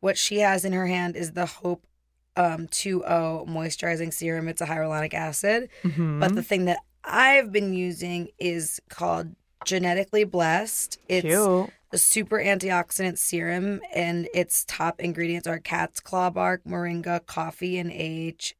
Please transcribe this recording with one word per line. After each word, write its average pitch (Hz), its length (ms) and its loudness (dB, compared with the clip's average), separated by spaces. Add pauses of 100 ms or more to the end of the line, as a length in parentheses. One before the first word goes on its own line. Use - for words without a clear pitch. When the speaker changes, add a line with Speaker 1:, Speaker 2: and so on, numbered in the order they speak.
Speaker 1:
What 190 180 2
she - 200 0
has 190 280 4
in 190 80 0
her 185 120 0
hand 180 300 0
is 165 160 -6
the 175 140 -2
Hope, 175 360 -4 (540)
um, 165 340 2
two 185 360 -2
oh 165 420 0
moisturizing 165 640 -4
serum. 165 360 -4
It's 165 120 -6
a 170 60 -4
hyaluronic 156 480 -2
acid. 202 560 0 (120)
Speaker 2:
Mm-hmm. 156 380 0
Speaker 1:
But 185 140 4
the 220 80 -2
thing 185 240 2
that 175 120 2 (260)
I've 262 480 6
been 202 200 2
using 175 560 -4 (100)
is 170 420 -4 (100)
called 170 440 -2 (300)
Genetically 190 600 2
Blessed. 180 760 0 (100)
It's 180 180 2
Speaker 2:
Cute. 185 440 4 (220)
Speaker 1:
a - 60 0
super 214 380 4
antioxidant 185 800 0
serum, 175 640 -2 (140)
and 170 400 0
its 175 320 0
top - 340 -2
ingredients 170 480 -2
are 165 100 -2
cat's 165 420 -4
claw 180 280 0
bark, 180 400 0
moringa, 175 560 -4
coffee, 180 540 -4
and 175 120 -4
A - 40 -12
H 160 640 -6